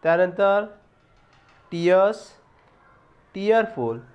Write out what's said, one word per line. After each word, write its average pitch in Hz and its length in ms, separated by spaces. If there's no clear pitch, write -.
त्यानंतर 180 600
टीयर्स, 185 480
टीयरफुल. 196 640